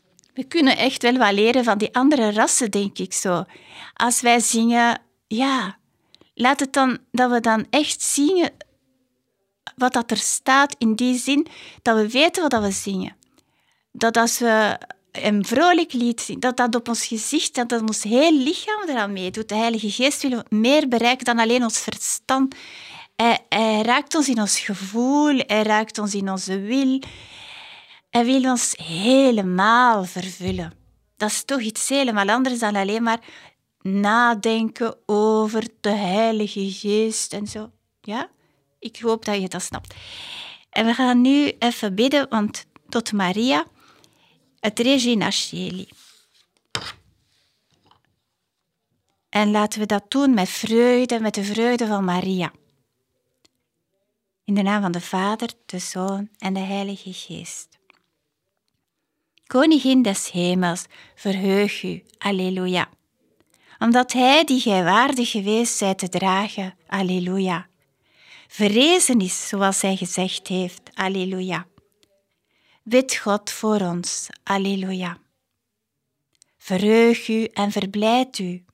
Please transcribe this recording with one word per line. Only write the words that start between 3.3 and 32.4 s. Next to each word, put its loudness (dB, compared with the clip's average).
Als 0
wij 4
zingen, 2
ja, -2
laat 2
het -2
dan, 2
dat 2
we 2
dan 0
echt -2
zingen 2
wat 0
dat -2
er 0
staat 2
in 2
die 0
zin, 0
dat 2
we 2
weten 2
wat 0
dat 0
we 0
zingen. -6
Dat 2
als 2
we 4
een 0
vrolijk 2
lied -2
zingen, -8
dat 0
dat 2
op -2
ons -4
gezicht, -4
dat, -2
dat 0
ons -4
heel 4
lichaam -2
eraan -2
meedoet. -8
De -4
Heilige -2
Geest 0
wil -2
meer 2
bereiken 0
dan 2
alleen 2
ons -2
verstand. -4
Hij, 2
hij 2
raakt 0
ons 2
in 0
ons 0
gevoel, 0
hij 2
raakt 0
ons -4
in -4
onze -4
wil. 0
Hij 2
wil 2
ons 0
helemaal 4
vervullen. -8
Dat -2
is -4
toch -4
iets -6
helemaal 2
anders 0